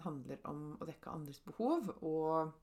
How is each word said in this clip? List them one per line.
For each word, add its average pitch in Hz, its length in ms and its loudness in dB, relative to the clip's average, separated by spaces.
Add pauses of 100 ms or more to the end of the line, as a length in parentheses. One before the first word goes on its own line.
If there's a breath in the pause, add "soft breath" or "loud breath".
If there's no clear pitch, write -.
handler 135 400 -4
om 151 320 -6
å - 80 -8
dekke - 300 -8
andres 147 260 -8
behov 254 560 2
og 160 640 4